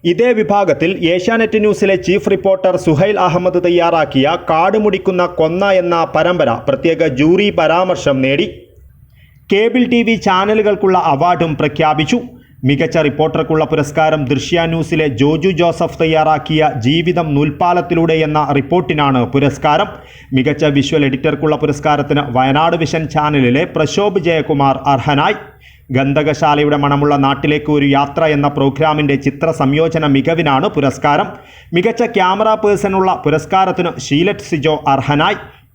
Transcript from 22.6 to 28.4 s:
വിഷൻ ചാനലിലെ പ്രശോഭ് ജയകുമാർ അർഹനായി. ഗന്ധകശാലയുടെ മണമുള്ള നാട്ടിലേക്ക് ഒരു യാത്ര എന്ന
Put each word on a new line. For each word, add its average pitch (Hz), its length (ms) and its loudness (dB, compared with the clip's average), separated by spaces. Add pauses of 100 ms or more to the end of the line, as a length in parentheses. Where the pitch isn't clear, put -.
വിഷൻ 160 200 -4 (100)
ചാനലിലെ 147 500 2 (120)
പ്രശോഭ് 180 520 0
ജയകുമാർ 143 480 0 (180)
അർഹനായി. 151 440 0 (560)
ഗന്ധകശാലയുടെ 147 880 0
മണമുള്ള 143 400 2
നാട്ടിലേക്ക് 147 540 -2
ഒരു 143 180 2
യാത്ര 143 300 0 (100)
എന്ന 143 220 0